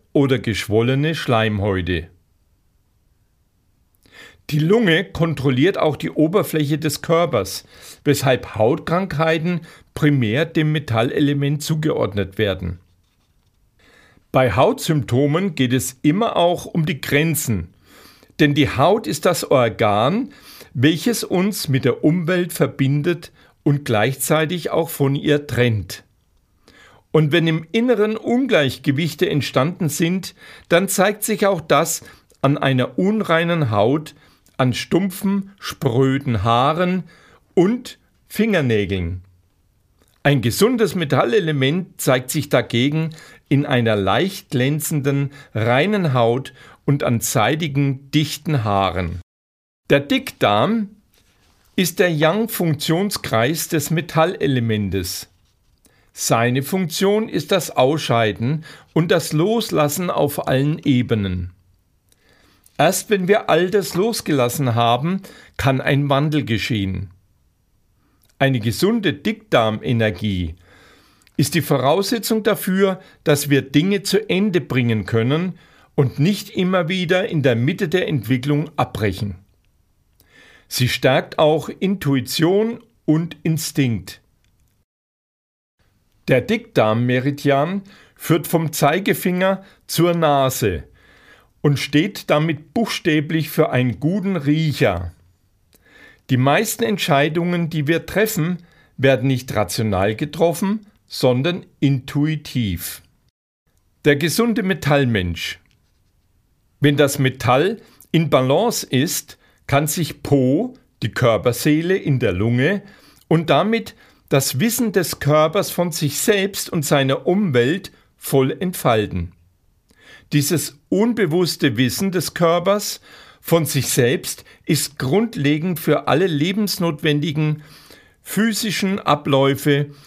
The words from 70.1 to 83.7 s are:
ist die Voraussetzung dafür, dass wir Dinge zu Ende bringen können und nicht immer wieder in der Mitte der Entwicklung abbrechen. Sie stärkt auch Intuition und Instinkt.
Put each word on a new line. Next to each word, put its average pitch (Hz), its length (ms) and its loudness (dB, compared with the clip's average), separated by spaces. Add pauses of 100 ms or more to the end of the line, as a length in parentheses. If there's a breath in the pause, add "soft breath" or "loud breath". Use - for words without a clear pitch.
ist - 180 -2
die 160 60 2
Voraussetzung 196 800 0
dafür, 190 560 0 (240 loud breath)
dass 147 260 0
wir 139 120 4
Dinge 190 420 0
zu - 260 -2
Ende 185 300 2
bringen 120 460 0
können 143 520 0 (380 soft breath)
und 135 240 0
nicht 196 300 0
immer 185 400 0
wieder 185 400 0
in 151 140 0
der 127 120 4
Mitte 165 320 0
der 180 220 0
Entwicklung 135 640 -2
abbrechen. 101 600 -4 (1300 soft breath)
Sie 123 220 -2
stärkt - 500 0
auch 156 300 2
Intuition 190 1120 -2 (220)
und 160 380 0
Instinkt. 135 760 -2 (2000)